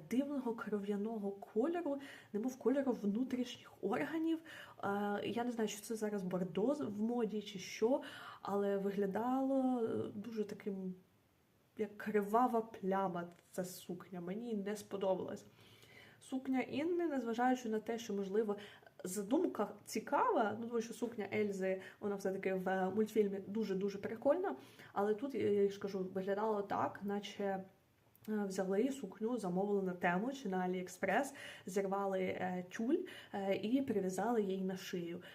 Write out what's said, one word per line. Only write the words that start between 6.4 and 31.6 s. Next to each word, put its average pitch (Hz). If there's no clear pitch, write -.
з-, 294
в 208
моді, 220
чи 190
що, 254
але 202
виглядало, 247
е, 226
дуже 214
таким, 190
як 208
кривава 220
пляма 185
ця 185
сукня. 180
Мені 214
не 202
сподобалась. 190
Сукня 262
Інни, 339
незважаючи 247
на 220
те, 226
що, 214
можливо, 202
задумка 208
цікава, 277
ну, 233
тому 233
що -
сукня 220
Ельзи, 190
вона 202
все-таки 196
в, 185
е, 185
мультфільмі 208
дуже-дуже 196
прикольна, 285
але 208
тут, 269
я, 208
я 202
ж 196
кажу, 190
виглядало 202
так, 226
наче, 202
е, 190
взяли 196
сукню, 220
замовили 196
на 180
Тему 185
чи 214
на 185
Аліекспрес, 185